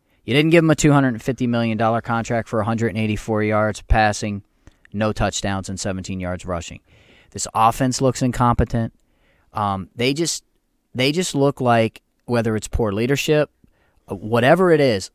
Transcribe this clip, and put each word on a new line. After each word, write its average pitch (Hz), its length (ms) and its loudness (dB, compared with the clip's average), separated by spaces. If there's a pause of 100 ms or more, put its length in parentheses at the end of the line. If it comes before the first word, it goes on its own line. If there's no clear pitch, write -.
(260)
You 107 80 -2
didn't 156 180 4
give 165 140 6
him 160 40 4
a 151 60 4
two 151 160 4
hundred 135 220 4
and 107 100 -10
fifty 127 240 -2
million 117 300 0
dollar 113 240 0
contract 117 480 -4
for 117 100 -2
a 101 60 -2
hundred 113 240 0
and 92 80 -6
eighty-four 107 460 -2
yards 107 400 -2
passing, 107 600 0 (480)
no 107 220 -2
touchdowns, 98 560 -4
and 95 100 -8
seventeen 95 400 -8
yards 90 260 -8
rushing. 87 360 -8 (500)
This - 240 -10
offense 117 460 2
looks 131 200 0
incompetent. 120 720 0 (600)
Um, 98 420 -4
they 127 180 0
just, 160 300 -4 (500)
they 127 200 0
just 175 220 -4
look 139 260 0
like, 117 400 0 (240)
whether 117 320 0
it's 101 100 -8
poor 110 240 -2
leadership, 135 580 0 (640)
uh, 104 40 -8
whatever 120 560 4
it 151 100 4
is, 113 340 0